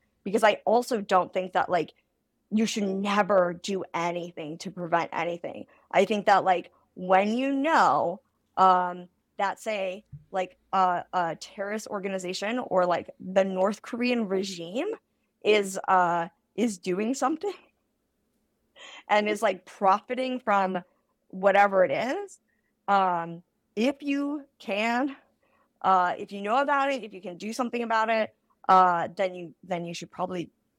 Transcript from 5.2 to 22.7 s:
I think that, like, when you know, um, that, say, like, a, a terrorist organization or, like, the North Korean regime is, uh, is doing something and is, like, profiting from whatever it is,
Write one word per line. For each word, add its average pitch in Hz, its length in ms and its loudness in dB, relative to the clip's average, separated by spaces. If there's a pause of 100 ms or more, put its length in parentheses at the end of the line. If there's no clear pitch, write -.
I 196 140 4
think 208 220 -2
that, 190 180 6
like, 180 260 0 (240)
when 190 420 2
you 269 140 -2
know, 208 720 2 (360)
um, 180 500 4 (300)
that, 196 220 -2
say, 196 440 -6 (280)
like, 185 260 -4 (140)
a, 185 320 2 (100)
a 170 220 -2
terrorist 208 520 -10
organization 196 720 -6
or, 185 260 0
like, 175 240 -2 (100)
the 190 240 0
North 190 380 -2
Korean 240 460 -2
regime 190 600 -4 (560)
is, 202 440 2
uh, 175 400 2 (280)
is 208 220 -2
doing 202 360 -4
something 311 400 -4 (1500)
and 214 200 2
is, 208 140 -2
like, 190 240 -2
profiting 247 760 -2
from 190 440 0 (460)
whatever 196 540 4
it 156 80 2
is, 285 480 -4 (480)